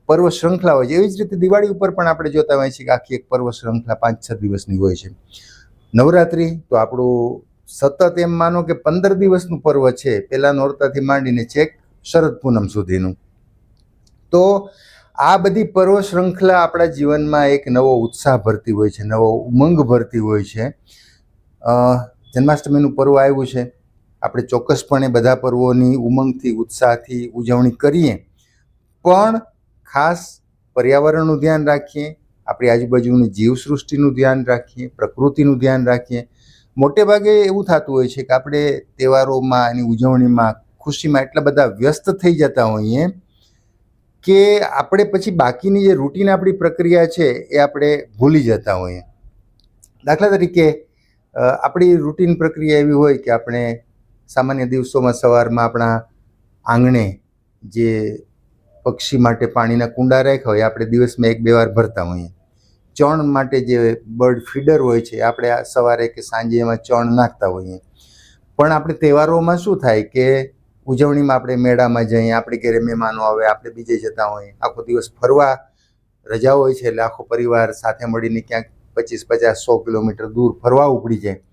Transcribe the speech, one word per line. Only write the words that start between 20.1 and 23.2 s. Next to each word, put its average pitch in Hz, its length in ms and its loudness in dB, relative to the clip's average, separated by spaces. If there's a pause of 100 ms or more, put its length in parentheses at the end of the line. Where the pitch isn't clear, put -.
હોય 107 260 0
છે. 113 300 -8 (880)
અ, 117 80 -2 (640)
જન્માષ્ટમીનું 143 580 2
પર્વ 139 280 4